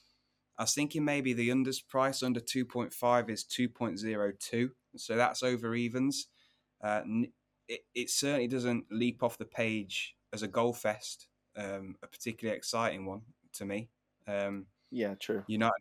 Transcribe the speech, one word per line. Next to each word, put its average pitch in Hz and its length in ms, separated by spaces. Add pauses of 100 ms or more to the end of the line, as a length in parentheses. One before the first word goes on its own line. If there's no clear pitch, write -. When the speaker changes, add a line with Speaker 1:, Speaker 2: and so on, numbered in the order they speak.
(560)
Speaker 1:
I 113 60
was 113 100
thinking 147 320
maybe 139 300
the 120 160
unders 131 360
price 135 360
under 123 180
two 127 240
point 120 300
five 120 340
is 110 160
two 123 240
point 110 300
zero 104 400
two, 123 320 (260)
so - 200
that's 120 260
over 117 320
evens. 127 540 (540)
Uh, 107 220
n-, 113 280 (360)
it, 117 120 (140)
it 120 140
certainly 143 400
doesn't 123 420
leap 117 320
off 120 140
the 107 80
page 110 720 (160)
as 104 100
a 107 60
goal 117 240
fest, - 540 (300)
um, 98 460
a - 40
particularly 113 500
exciting 107 480
one 95 180 (300)
to 101 140
me. 104 240 (360)
Um, 101 400 (240)
Speaker 2:
Yeah, 107 260
true. 101 320
Speaker 1:
United 110 320